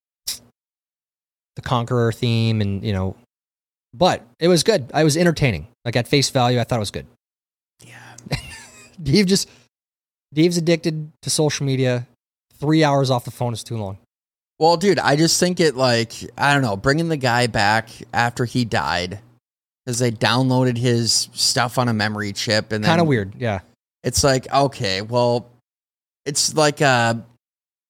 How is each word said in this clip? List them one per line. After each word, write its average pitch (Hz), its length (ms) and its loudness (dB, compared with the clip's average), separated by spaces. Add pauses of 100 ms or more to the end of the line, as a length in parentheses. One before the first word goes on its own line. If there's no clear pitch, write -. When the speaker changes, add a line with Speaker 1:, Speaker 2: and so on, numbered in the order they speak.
(260)
Speaker 1:
the - 1400 -20
Conqueror 117 480 0
theme 113 500 0
and, 98 220 -2
you 110 100 -4
know, 92 220 -4 (800)
but 143 320 0 (140)
it 165 80 2
was 180 160 4
good. 170 280 0
I 151 120 2
was 147 120 2
entertaining. 147 520 0 (160)
Like, 120 100 -6
at 120 140 -2
face 139 220 2
value, 123 280 2
I 113 60 -2
thought 123 120 -4
it 110 40 -2
was 101 100 -6
good. 71 160 -10 (800)
Speaker 2:
Yeah. - 300 -20 (140)
Speaker 1:
<laughs> - 60 -4 (680)
Dave 170 240 4
just, 190 220 0 (840)
Dave's 170 240 2
addicted 160 560 -2 (100)
to - 80 -8
social 147 360 0
media. 127 420 0 (500)
Three 156 240 2
hours 139 280 2
off 127 140 0
the 120 60 -10
phone 120 220 -4
is 107 100 -10
too 117 140 -10
long. 98 220 -8 (600)
Speaker 2:
Well, 170 180 4
dude, 170 220 2
I 131 180 2
just 165 240 2
think 180 200 0
it, 147 160 2
like, 120 360 0 (240)
I 143 160 2
don't 143 100 2
know, 104 140 -2
bringing 139 320 0
the 160 80 -2
guy 123 300 0
back 110 420 0 (240)
after 120 320 -2
he 120 220 -2
died, 90 520 -4 (680)
'cause 120 120 -6
they 123 120 2
downloaded 127 680 2
his 117 560 0
stuff - 460 -2
on 123 100 0
a 117 60 0
memory 104 400 -4
chip 107 360 -2
and 107 140 -2
then 165 60 2
Speaker 1:
Kinda 170 140 2
weird, 107 340 -2
yeah. 110 220 -4 (440)
Speaker 2:
it's 123 180 -2
like, 131 300 0
okay, 120 480 0
well, 120 460 -2 (800)
it's 139 280 -4
like, 151 280 2
uh, 120 320 4 (760)